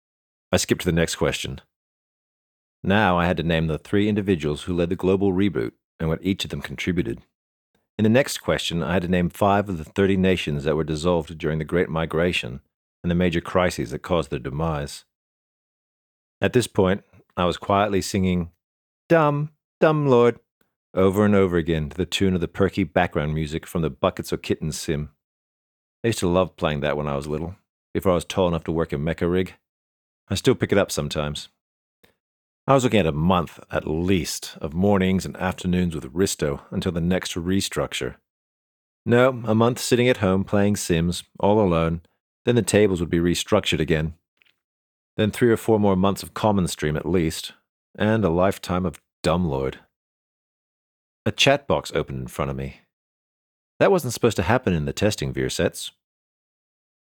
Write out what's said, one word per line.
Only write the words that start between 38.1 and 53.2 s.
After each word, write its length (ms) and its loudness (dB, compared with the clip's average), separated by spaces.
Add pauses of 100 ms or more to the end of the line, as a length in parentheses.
No, 400 2
a 100 0
month 260 2
sitting 280 2
at 100 2
home 260 2
playing 320 0
Sims, 480 -2 (160)
all 200 4
alone, 420 0 (420)
then 100 2
the 80 4
tables 380 4
would 100 -2
be 80 2
restructured 600 0
again. 340 -2 (1000)
Then 140 0
three 200 2
or 60 6
four 220 2
more 180 4
months 260 0
of 120 -16
Common 340 0
Stream 280 -4
at 80 -6
least, 480 -2 (440)
and 280 2
a 60 2
lifetime 560 0
of 160 -8 (200)
Dumb 220 0
Lord. 360 -4 (1500)
A 60 -2
chat 340 2
box 280 -2
opened 260 -4
in 80 -10
front 220 -6
of 60 -6
me. 240 -10 (1000)